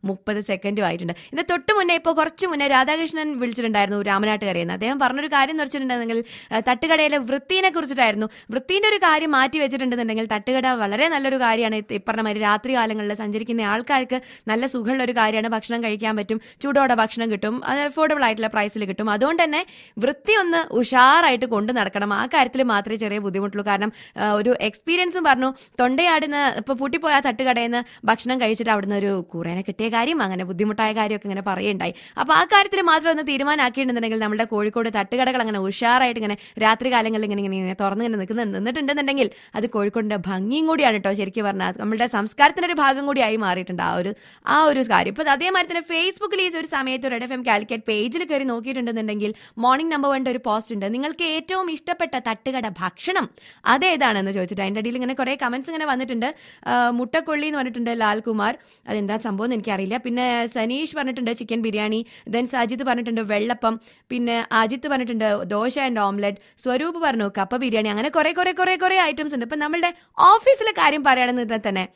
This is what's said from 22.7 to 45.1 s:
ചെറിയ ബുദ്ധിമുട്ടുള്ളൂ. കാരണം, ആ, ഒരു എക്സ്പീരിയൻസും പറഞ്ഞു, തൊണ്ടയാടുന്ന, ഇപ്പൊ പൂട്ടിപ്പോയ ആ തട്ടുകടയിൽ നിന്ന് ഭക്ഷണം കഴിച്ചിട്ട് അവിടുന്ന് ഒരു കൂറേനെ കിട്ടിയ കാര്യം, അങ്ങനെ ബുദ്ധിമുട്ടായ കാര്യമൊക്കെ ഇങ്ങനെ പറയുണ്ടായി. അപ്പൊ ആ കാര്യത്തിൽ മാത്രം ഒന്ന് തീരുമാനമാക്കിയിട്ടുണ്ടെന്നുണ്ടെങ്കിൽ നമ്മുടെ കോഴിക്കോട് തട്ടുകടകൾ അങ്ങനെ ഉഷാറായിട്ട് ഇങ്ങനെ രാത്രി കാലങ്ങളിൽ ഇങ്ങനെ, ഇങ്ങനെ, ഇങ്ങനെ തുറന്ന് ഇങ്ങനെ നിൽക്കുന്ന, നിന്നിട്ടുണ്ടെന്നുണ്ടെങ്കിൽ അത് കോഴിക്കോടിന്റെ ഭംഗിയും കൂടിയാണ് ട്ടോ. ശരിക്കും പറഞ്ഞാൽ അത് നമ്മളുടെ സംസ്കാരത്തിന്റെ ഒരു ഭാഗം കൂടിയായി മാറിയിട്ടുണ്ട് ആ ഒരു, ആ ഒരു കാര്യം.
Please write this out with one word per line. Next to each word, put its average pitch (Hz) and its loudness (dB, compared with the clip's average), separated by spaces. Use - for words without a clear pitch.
ചെറിയ 208 -4
ബുദ്ധിമുട്ടുള്ളൂ. 202 -4
കാരണം, 208 0
ആ, 208 0
ഒരു 208 2
എക്സ്പീരിയൻസും 359 -2
പറഞ്ഞു, 262 2
തൊണ്ടയാടുന്ന, 285 2
ഇപ്പൊ 247 -4
പൂട്ടിപ്പോയ 277 -2
ആ 277 6
തട്ടുകടയിൽ 247 0
നിന്ന് 240 -4
ഭക്ഷണം 233 0
കഴിച്ചിട്ട് 226 0
അവിടുന്ന് 202 0
ഒരു 196 0
കൂറേനെ 170 -6
കിട്ടിയ 208 -4
കാര്യം, 247 0
അങ്ങനെ 185 -2
ബുദ്ധിമുട്ടായ 214 0
കാര്യമൊക്കെ 214 -2
ഇങ്ങനെ 196 -6
പറയുണ്ടായി. 185 -2
അപ്പൊ 311 2
ആ 330 6
കാര്യത്തിൽ 392 4
മാത്രം 330 4
ഒന്ന് 311 0
തീരുമാനമാക്കിയിട്ടുണ്ടെന്നുണ്ടെങ്കിൽ 254 0
നമ്മുടെ 214 -2
കോഴിക്കോട് 220 -2
തട്ടുകടകൾ 247 0
അങ്ങനെ 220 -2
ഉഷാറായിട്ട് 233 2
ഇങ്ങനെ 208 -2
രാത്രി 226 4
കാലങ്ങളിൽ 220 2
ഇങ്ങനെ, 202 -2
ഇങ്ങനെ, 190 -4
ഇങ്ങനെ 185 -4
തുറന്ന് 196 -2
ഇങ്ങനെ 226 -2
നിൽക്കുന്ന, 214 -4
നിന്നിട്ടുണ്ടെന്നുണ്ടെങ്കിൽ 269 -2
അത് 220 -2
കോഴിക്കോടിന്റെ 208 -2
ഭംഗിയും 196 -2
കൂടിയാണ് 285 4
ട്ടോ. 196 -2
ശരിക്കും 202 -4
പറഞ്ഞാൽ 196 -2
അത് 185 -6
നമ്മളുടെ 214 -2
സംസ്കാരത്തിന്റെ 277 2
ഒരു 349 0
ഭാഗം 277 2
കൂടിയായി 247 0
മാറിയിട്ടുണ്ട് 180 -2
ആ 170 0
ഒരു, 180 -4
ആ 302 4
ഒരു 294 4
കാര്യം. 220 2